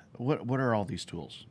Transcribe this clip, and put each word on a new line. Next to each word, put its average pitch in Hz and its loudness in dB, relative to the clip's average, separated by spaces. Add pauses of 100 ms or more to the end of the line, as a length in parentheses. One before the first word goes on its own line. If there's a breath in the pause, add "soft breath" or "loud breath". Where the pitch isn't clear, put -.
(160 loud breath)
"What, 123 0
what 127 2
are 123 4
all 104 4
these 90 -4
tools? - -10